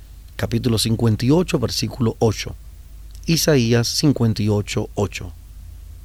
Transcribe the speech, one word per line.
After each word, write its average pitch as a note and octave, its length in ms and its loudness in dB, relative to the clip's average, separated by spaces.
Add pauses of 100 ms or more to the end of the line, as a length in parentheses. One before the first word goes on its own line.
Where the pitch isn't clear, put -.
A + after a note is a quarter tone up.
(360)
capítulo A2+ 420 0
cincuenta A2+ 480 2
y B2+ 40 4
ocho, E3+ 280 4
versículo A2+ 600 -2
ocho. G#2+ 360 0 (720)
Isaías A#2+ 640 4
cincuenta A#2 540 2
y G#2 60 2
ocho, G#2 460 0
ocho. - 380 -4 (720)